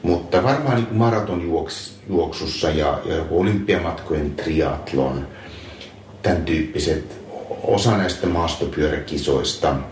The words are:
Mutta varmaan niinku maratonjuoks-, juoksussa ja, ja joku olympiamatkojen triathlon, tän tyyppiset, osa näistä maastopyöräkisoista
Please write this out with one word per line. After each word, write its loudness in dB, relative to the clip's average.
Mutta 2
varmaan 2
niinku 0
maratonjuoks-, 0
juoksussa 0
ja, 0
ja -2
joku 2
olympiamatkojen 0
triathlon, 0
tän 2
tyyppiset, -2
osa 4
näistä 0
maastopyöräkisoista 0